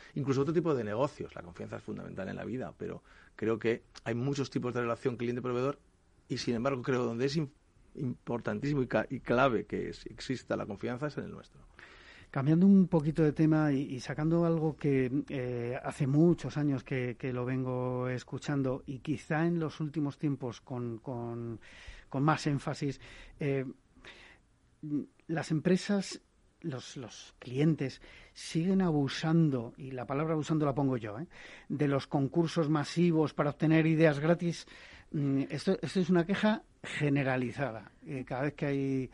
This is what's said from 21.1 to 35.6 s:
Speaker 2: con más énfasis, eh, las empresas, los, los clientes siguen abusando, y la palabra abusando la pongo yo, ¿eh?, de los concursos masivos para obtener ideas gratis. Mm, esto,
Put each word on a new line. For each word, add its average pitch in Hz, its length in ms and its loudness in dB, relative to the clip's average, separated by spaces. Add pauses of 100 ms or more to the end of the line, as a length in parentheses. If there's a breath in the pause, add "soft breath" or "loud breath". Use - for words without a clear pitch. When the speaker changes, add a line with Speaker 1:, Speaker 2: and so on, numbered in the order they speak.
Speaker 2:
con 135 140 -2
más 151 240 2
énfasis, 143 560 -2 (360 loud breath)
eh, 139 280 -2 (1600 loud breath)
las 160 240 -4
empresas, 185 720 0 (400)
los, 131 340 -8
los - 420 -14
clientes 139 640 0 (320 loud breath)
siguen 190 480 0
abusando, 151 960 2
y 131 140 -12
la 123 160 -8
palabra 151 260 0
abusando 156 320 0
la 139 100 2
pongo 135 220 2
yo, 107 220 -6
¿eh?, 170 80 -8 (420 loud breath)
de 147 180 0
los 139 200 0
concursos 156 640 0
masivos 156 640 2
para 147 160 2
obtener 160 360 4
ideas 156 340 6
gratis. 170 460 0 (440 loud breath)
Mm, 139 400 0
esto, 180 320 0